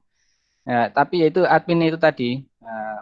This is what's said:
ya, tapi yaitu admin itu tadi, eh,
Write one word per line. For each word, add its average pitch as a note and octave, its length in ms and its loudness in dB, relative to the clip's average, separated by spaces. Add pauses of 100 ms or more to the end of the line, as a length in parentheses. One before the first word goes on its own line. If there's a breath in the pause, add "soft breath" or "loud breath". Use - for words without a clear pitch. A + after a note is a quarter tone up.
(640)
ya, A#2+ 240 -2
tapi E3 360 0
yaitu E3 200 2
admin D#3+ 440 2
itu E3 120 -4
tadi, C3+ 440 0
eh, A2 580 -12